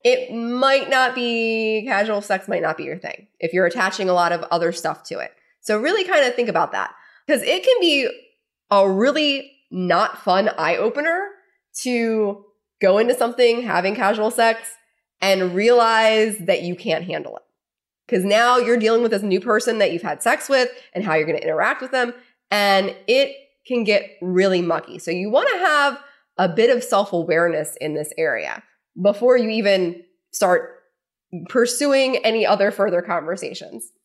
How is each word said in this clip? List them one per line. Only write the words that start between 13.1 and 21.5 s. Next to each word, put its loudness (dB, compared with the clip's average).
something 2
having -2
casual 0
sex 0
and 0
realize 4
that -2
you -6
can't -4
handle -10
it. -18
'Cause 0
now 4
you're 2
dealing 2
with 0
this -2
new 0
person -2
that 2
you've -6
had -6
sex -2
with 2
and -6
how 0
you're 2
gonna -2
interact -2